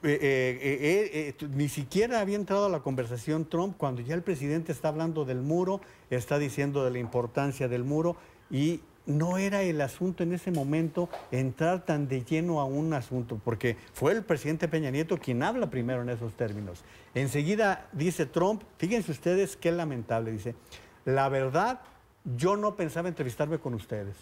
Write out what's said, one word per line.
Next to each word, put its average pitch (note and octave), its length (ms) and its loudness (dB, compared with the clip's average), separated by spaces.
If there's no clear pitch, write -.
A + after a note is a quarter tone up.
Eh, D3 180 4
eh, C3 400 2
eh, D3 520 2
eh, D3+ 260 -4
eh, D3+ 160 -8
ni C#3+ 120 2
siquiera G#3 520 0
había G3+ 160 0
entrado G3+ 320 2
a - 20 2
la D#3 120 0
conversación C3 640 -2
Trump F3+ 300 -2
cuando B2+ 280 -2
ya C3+ 100 -4
el F3 80 -2
presidente D#3+ 500 -2
está D#3 180 0
hablando D#3 360 -2
del B2+ 160 -2
muro, F3+ 400 2
está B2+ 260 0
diciendo C#3 480 0
de B2 60 2
la B2 80 -4
importancia B2 680 0
del B2 160 0
muro D#3+ 320 2
y D#3 300 2
no E3+ 320 2
era G3 240 2
el D#3+ 180 2
asunto F3 400 -2
en E3+ 120 2
ese F3+ 180 -2
momento D#3+ 580 0
entrar D#3+ 540 0
tan D3 220 0
de B2+ 160 -2
lleno D#3+ 360 0
a C#3 60 2
un D3 280 0
asunto, B2 500 -4
porque A#2 340 0
fue C#3+ 180 2
el A3 120 2
presidente D#3+ 440 0
Peña D3+ 240 0
Nieto D#3+ 260 0
quien B2 240 -2
habla G#3 300 0
primero B2 320 -2
en B2 60 -4
esos A#2 240 -6
términos. G#2 500 -6
Enseguida D#3 760 2
dice D#3+ 360 0
Trump, G3 340 2
fíjense F#3+ 340 0
ustedes F3+ 460 0
qué - 140 0
lamentable, A#2+ 600 -2
dice, A2 220 -6
"La C3+ 260 2
verdad, C#3+ 520 2
yo F3 220 4
no G#3 180 0
pensaba E3 340 -2
entrevistarme D3 480 -2
con C3 160 -4
ustedes. G2+ 480 -6